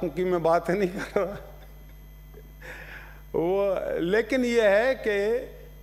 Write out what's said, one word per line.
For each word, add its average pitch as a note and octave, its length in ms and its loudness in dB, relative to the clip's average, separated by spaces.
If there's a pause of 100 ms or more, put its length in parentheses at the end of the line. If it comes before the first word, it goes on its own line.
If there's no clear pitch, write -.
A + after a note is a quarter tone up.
की E3+ 200 -2
मैं F3+ 180 2
बात E3+ 280 4
नहीं F#3+ 180 2
कर G3+ 300 -2
रहा G3 180 -2 (2000)
वो, F#3 680 0
लेकिन A3 440 2
ये A#3 240 4
है A#3+ 280 6
कि G#3+ 580 0 (280)